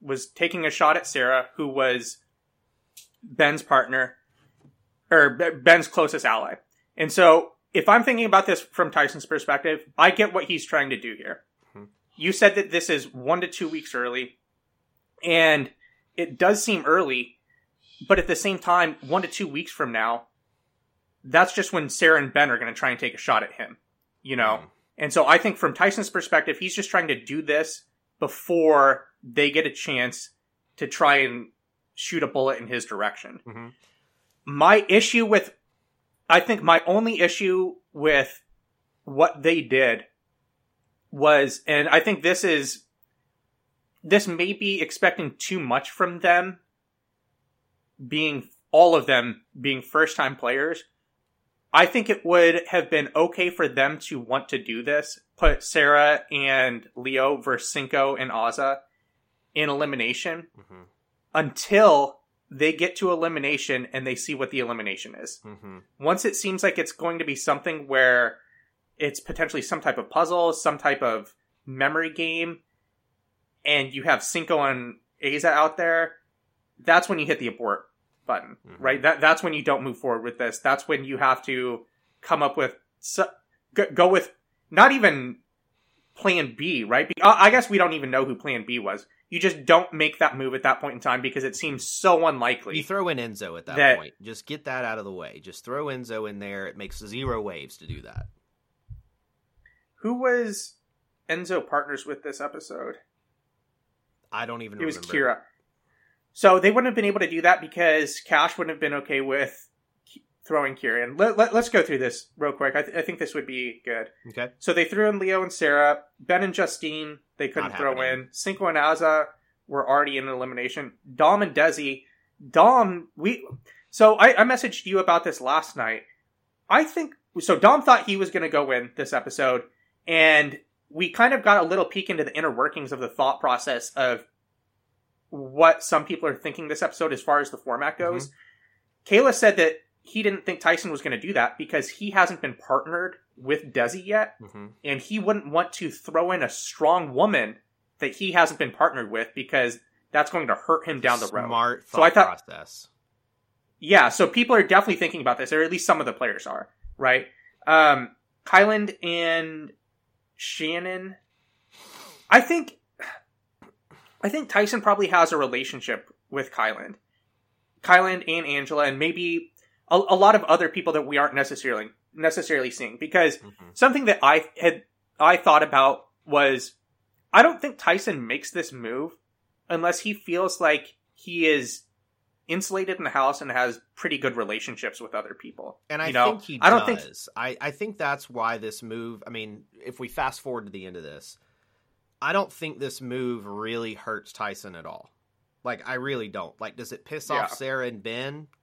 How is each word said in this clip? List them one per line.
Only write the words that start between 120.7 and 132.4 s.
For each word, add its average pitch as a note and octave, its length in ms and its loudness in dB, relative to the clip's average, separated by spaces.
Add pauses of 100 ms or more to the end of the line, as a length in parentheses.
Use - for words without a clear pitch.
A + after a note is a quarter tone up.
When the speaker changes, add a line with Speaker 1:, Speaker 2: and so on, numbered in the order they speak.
Speaker 1:
Dom E3+ 260 4
and E3+ 140 -4
Desi. D3 500 0 (460)
Dom, F#3+ 680 4
we, G3+ 320 -4 (420)
so A3 260 8
I, G#3+ 260 8
I - 20 8
messaged B3 400 -2
you F#3+ 140 -2
about E3+ 260 2
this E3 160 -6
last C#3+ 340 -2
night. A2+ 280 -6 (640)
I D4 160 6
think, D#4 300 -8 (260)
so E3+ 180 2
Dom C4+ 220 8
thought B3 240 6
he G3 140 -4
was F3+ 120 -4
gonna E3 200 -4
go C#3+ 220 0
in B2 240 -4
this C#3 180 -6
episode, B2+ 480 -2 (440)
and D#3 520 4 (320)
we E3 200 -4
kind A#3+ 220 4
of B3+ 100 -2
got G3+ 220 6
a - 20 -4
little F3+ 200 0
peek F#3+ 240 -8
into D#3 140 -2
the C#3+ 120 -8
inner D#3 140 -2